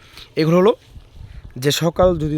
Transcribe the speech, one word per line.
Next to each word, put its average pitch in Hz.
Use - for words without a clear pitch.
এগুলো 160
হলো 208
যে 143
সকাল 170
যদি 151